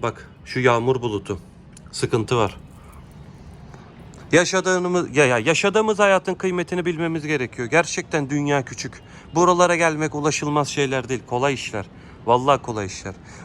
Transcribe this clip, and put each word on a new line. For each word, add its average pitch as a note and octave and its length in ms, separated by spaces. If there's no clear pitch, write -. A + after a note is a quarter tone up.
bak. - 280
Şu - 160
yağmur A#2+ 420
bulutu. G2+ 360
Sıkıntı A2+ 440
var. G#2+ 200
Yaşadığımız, F3+ 840
ya, D3 100
ya B2 120
yaşadığımız G3 600
hayatın G3 360
kıymetini F3+ 500
bilmemiz E3 420
gerekiyor. B2+ 420
Gerçekten D#3 640
dünya C#3+ 340
küçük. - 380
Buralara F3 420
gelmek D#3 380
ulaşılmaz D3 540
şeyler C3 400
değil. A#2+ 180
Kolay C3 280
işler. A2 320
Vallahi C3 360
kolay G#2+ 240
işler. F#2+ 280